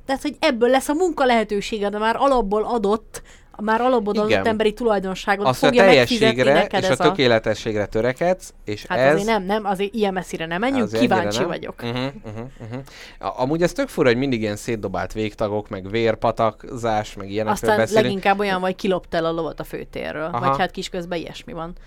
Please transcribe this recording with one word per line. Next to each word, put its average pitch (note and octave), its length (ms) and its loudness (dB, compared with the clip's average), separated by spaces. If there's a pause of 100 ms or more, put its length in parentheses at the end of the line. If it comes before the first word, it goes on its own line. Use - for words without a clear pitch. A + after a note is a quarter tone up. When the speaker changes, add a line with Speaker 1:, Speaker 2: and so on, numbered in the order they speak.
Speaker 1:
Tehát, C4+ 180 -4
hogy D4 180 -6
ebből A#3+ 280 2
lesz C4 200 2
a D4 60 0
munka D#4 300 0
lehetőséged, G#3+ 680 0
a G#3 40 -4
már A3 200 0
alapból A3 460 2
adott, A3 580 -2 (320)
a - 80 -12
már A3 180 2
alapból A#3 340 2
adott G#3 160 2
Speaker 2:
Igen. - 160 4
Speaker 1:
emberi A3 260 2
tulajdonságot G3+ 720 0
Speaker 2:
Az, B2+ 120 4
hogy D#3+ 100 4
a - 20 6 (120)
Speaker 1:
fogja - 20 8
megfizetni E3 340 6
Speaker 2:
teljességre B2+ 340 4
Speaker 1:
neked F#3+ 300 2
Speaker 2:
és F#3 60 0
Speaker 1:
ez F3+ 120 2
Speaker 2:
a F3+ 40 4
Speaker 1:
a - 40 6
Speaker 2:
tökéletességre A2+ 760 2
törekedsz, B2+ 680 -2 (100)
és G#2 240 -8
Speaker 1:
Hát - 100 -2
Speaker 2:
ez C3+ 140 6
Speaker 1:
azért G3 160 0
nem, A3 160 0
nem, G#3 200 -2
azért G3 300 -4
ilyen G#3 180 0
messzire E3 340 -6
nem E3+ 140 -4
menjünk, B3+ 240 0
Speaker 2:
Azért A2 180 -2
ennyire G3+ 140 2
Speaker 1:
kíváncsi A2 220 -2
Speaker 2:
nem. B2 100 -2
Speaker 1:
vagyok. - 340 -10
Speaker 2:
Mhm, A#2 80 -6
mhm, B2+ 160 -4 (640)
mhm. A#2+ 100 -10 (400)
A-, - 140 -6 (100)
amúgy D#3+ 200 0
ez F3 100 2
tök - 160 -4
fura, D3 200 2
hogy A#2 80 6
mindig B2+ 240 0
ilyen G#2 160 -2
szétdobált G2 560 -6
végtagok, G#2+ 560 -4
meg F#2+ 220 -10
vérpatakzás, A2+ 1200 0
meg G2 160 -12
ilyenekről G#2+ 240 -2
Speaker 1:
Aztán D3 220 0
Speaker 2:
beszélünk. G#3 280 2
Speaker 1:
leginkább G3 340 0
olyan G3 220 -2
vagy, F#3 160 -2
kiloptál E3+ 480 -2
a E3 80 -2
lovat E3 280 -6
a D3+ 40 -12
főtérről, D3+ 680 -10
Speaker 2:
Aha. B2 160 -2
Speaker 1:
vagy C3+ 100 2
hát F3+ 120 0
kisközben F3+ 480 -8
ilyesmi - 340 -12
van. E3+ 200 -10 (140)